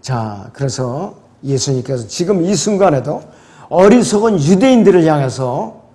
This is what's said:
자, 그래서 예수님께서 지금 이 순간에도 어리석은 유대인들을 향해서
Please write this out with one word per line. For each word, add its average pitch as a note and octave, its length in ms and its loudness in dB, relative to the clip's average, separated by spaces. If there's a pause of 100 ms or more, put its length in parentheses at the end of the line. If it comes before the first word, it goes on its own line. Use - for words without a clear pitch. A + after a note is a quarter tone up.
자, A2 520 -8
그래서 C3+ 600 -8 (300)
예수님께서 C3 640 -4
지금 F3 360 -2
이 F#3+ 120 0
순간에도 E3+ 680 0 (480)
어리석은 G#3 720 4
유대인들을 F#3+ 640 4
향해서 C3+ 800 -4 (120)